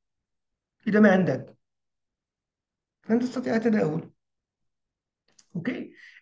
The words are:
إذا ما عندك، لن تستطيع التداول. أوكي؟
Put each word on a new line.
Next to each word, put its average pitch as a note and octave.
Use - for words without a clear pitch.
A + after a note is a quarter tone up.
إذا G#3
ما G#3+
عندك، D#3
لن A3+
تستطيع B3
التداول. G#3
أوكي؟ -